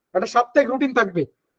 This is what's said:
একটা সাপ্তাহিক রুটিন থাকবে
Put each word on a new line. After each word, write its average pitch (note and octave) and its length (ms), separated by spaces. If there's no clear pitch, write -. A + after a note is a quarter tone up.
একটা G3 120
সাপ্তাহিক A#3+ 420
রুটিন B3+ 260
থাকবে F#3 320